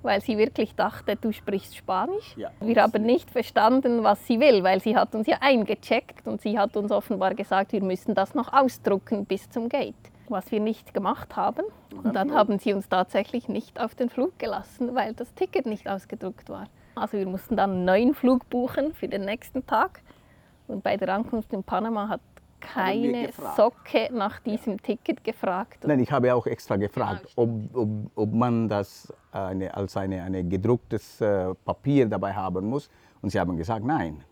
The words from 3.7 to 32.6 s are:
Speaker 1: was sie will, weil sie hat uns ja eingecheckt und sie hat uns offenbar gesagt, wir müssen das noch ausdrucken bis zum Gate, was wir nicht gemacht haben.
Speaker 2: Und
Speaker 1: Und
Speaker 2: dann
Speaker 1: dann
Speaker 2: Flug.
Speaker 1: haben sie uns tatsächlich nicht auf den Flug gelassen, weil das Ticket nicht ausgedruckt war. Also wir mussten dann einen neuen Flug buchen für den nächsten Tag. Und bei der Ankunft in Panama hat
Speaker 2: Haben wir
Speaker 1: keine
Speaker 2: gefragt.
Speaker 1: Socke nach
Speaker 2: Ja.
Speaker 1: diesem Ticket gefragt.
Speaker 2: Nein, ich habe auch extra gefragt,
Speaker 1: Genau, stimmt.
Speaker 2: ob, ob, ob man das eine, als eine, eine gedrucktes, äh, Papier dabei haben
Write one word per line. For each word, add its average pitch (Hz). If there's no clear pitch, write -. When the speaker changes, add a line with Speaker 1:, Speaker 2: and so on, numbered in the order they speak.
Speaker 1:
was 208
sie 233
will, 247
weil 190
sie 214
hat -
uns 220
ja -
eingecheckt 240
und 220
sie 214
hat 202
uns 208
offenbar 196
gesagt, 190
wir 202
müssen 185
das 196
noch -
ausdrucken 220
bis -
zum 233
Gate, 240
was 190
wir 220
nicht 220
gemacht 196
haben. 208
Speaker 2:
Und -
Speaker 1:
Und -
Speaker 2:
dann 214
Speaker 1:
dann 202
Speaker 2:
Flug. 294
Speaker 1:
haben 208
sie 208
uns 196
tatsächlich 196
nicht 208
auf 226
den 240
Flug 277
gelassen, 233
weil 226
das -
Ticket -
nicht 208
ausgedruckt 196
war. 196
Also 214
wir 196
mussten 190
dann 196
einen 180
neuen 214
Flug 254
buchen 262
für -
den 196
nächsten 226
Tag. 269
Und 202
bei 196
der 190
Ankunft 220
in 196
Panama 202
hat 196
Speaker 2:
Haben 196
wir 240
Speaker 1:
keine 240
Speaker 2:
gefragt. -
Speaker 1:
Socke -
nach 202
Speaker 2:
Ja. 254
Speaker 1:
diesem 214
Ticket -
gefragt. 196
Speaker 2:
Nein, 147
ich 123
habe 127
auch 123
extra 120
gefragt, 101
Speaker 1:
Genau, 117
stimmt. 110
Speaker 2:
ob, 127
ob, 107
ob 107
man 117
das 101
eine, 95
als 98
eine, 95
eine 92
gedrucktes, 101
äh, 95
Papier 135
dabei 98
haben 95